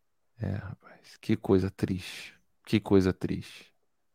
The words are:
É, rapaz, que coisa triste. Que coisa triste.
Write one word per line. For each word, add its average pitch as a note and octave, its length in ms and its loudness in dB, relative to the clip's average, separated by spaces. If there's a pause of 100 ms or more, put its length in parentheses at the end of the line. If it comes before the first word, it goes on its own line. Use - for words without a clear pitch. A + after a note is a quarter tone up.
(400)
É, G2 80 -4
rapaz, - 720 -12
que A2 160 -2
coisa F#2+ 340 2
triste. - 640 -6 (300)
Que G#2+ 160 2
coisa F#2+ 320 4
triste. - 600 -8 (420)